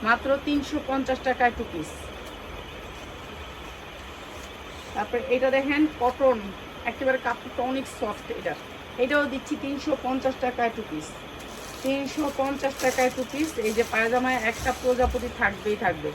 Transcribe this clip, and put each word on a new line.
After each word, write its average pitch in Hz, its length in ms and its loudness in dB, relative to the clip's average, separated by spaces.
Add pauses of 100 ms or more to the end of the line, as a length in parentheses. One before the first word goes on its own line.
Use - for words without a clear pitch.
মাত্র 240 200 4 (180)
তিনশো 294 320 2 (120)
পঞ্চাশ 262 380 2
টাকায় 247 300 4
টু 233 140 -2
পিস। 156 180 -6 (3000)
তারপরে 226 280 0 (140)
এটা 262 220 6
দেখেন, 285 240 4 (200)
কটন, 254 360 6 (540)
একেবারে 262 340 2
কাপড়টা 240 360 -2 (100)
অনেক 269 140 -2 (140)
সফট 208 280 -4 (120)
এটা, 165 140 -2 (500)
এটাও 285 280 4
দিচ্ছি 269 220 -4 (120)
তিনশো 277 260 -2 (140)
পঞ্চাশ 262 300 2 (100)
টাকায় 240 300 2
টু 226 140 -6
পিস, 151 180 -6 (760)
তিনশো 277 420 0 (140)
পঞ্চাশ 277 340 2 (100)
টাকায় 254 320 4
টু 262 160 -2
পিস। 302 180 0 (180)
এই 220 100 2
যে 233 60 6 (100)
পায়জামায় 247 460 4 (100)
একটা 240 220 0 (100)
প্রজাপতি 247 480 4 (100)
থাকবেই 208 440 0
থাকবে 156 320 0